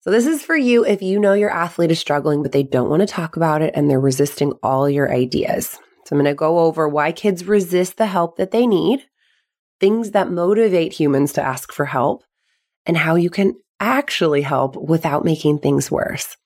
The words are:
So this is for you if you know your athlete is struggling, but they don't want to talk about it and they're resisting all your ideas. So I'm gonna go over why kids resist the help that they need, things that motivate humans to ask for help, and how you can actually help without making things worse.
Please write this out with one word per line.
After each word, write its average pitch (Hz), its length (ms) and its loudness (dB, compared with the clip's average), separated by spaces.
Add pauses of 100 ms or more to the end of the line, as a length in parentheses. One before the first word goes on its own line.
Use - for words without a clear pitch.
So - 60 -6
this 233 160 2
is 302 180 0
for 330 140 -2
you 240 260 4
if 196 200 0
you 190 160 0
know 202 140 4
your 202 180 2
athlete 170 400 -2
is 165 80 0
struggling, 147 420 -2
but 139 100 -4
they 143 120 2
don't 127 260 0
want 156 120 2
to 208 40 4
talk 170 300 -8
about 156 260 0
it 156 140 0
and 147 120 2
they're 135 120 2
resisting 139 540 0 (100)
all 135 260 2
your 139 240 0
ideas. - 640 -2 (280)
So 143 100 -6
I'm - 20 2
gonna 143 160 2
go 160 240 0
over 160 320 2
why 151 220 0
kids 175 340 -2
resist 180 520 0
the 220 100 0
help 175 300 -2
that 190 120 -4
they 233 160 2
need, 214 400 0 (760)
things 214 300 2
that 196 220 0
motivate 180 600 2
humans 143 400 0
to 143 100 -2
ask 131 280 -8
for 147 140 -4
help, 139 380 -2 (640)
and 170 100 0
how 160 160 0
you 175 160 2
can 196 240 0 (260)
actually 202 600 0
help 135 340 -2
without 156 480 -2
making 151 360 0
things 139 320 0
worse. - 440 -6 (100)